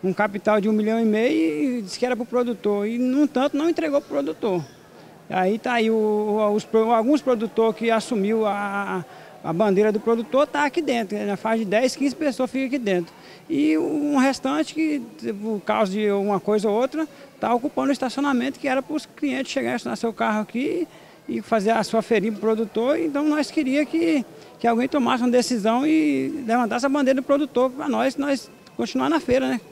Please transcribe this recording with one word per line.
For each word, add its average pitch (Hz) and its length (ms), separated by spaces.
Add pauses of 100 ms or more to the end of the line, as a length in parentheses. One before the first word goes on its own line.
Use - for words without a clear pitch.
um 190 80
capital 208 480
de 196 80
um 220 60
milhão 214 260
e 233 60
meio, 277 720
e - 20
disse 185 160
que 240 80
era 247 80
pro 233 120
produtor. 208 600
E, 233 120
no 254 260
entanto, 277 320
não 311 140
entregou 311 320
pro - 80
produtor. 220 560 (640)
Aí 190 280
tá 247 180
aí, 220 140
o, 226 60
o, 214 560
os 208 140
pro-, 220 260
alguns 240 300
produtores 226 560
que 226 120
assumiu 220 560
a, 202 600 (360)
a 160 120
bandeira 208 400
do 214 80
produtor 233 440
tá 294 200
aqui 294 160
dentro, 233 360
né? 208 80
Na 202 120
fase 226 260
de 190 60
dez, 240 260
quinze 269 180
pessoas 262 380
ficam 269 160
aqui 254 100
dentro. 190 360 (360)
E 311 280
um 294 400
restante 269 560
que, 302 280 (400)
por 214 200
causa 214 280
de 208 220
uma 202 300
coisa 208 280
ou 202 60
outra, 269 320 (320)
tá 226 140
ocupando 262 340
o 277 60
estacionamento 262 680
que 285 80
era 262 140
pros 302 240
clientes 269 480
chegarem 247 320
no 240 100
seu 226 160
carro 214 300
aqui 302 440 (420)
e 226 160
fazer 214 260
a 226 140
sua 220 180
feirinha 220 300
pro 196 100
produtor. 220 580
Então 294 280
nós 302 240
queria 285 340
que, 330 400 (340)
que 233 80
alguém 233 200
tomasse 254 360
uma 247 60
decisão 233 560
e 294 600
levantasse 233 420
a - 20
bandeira 269 320
do - 20
produtor 277 460
pra 285 180
nós, 254 280
nós 277 340 (260)
continuar 262 340
na 320 100
feira, 262 280
né? 254 140 (100)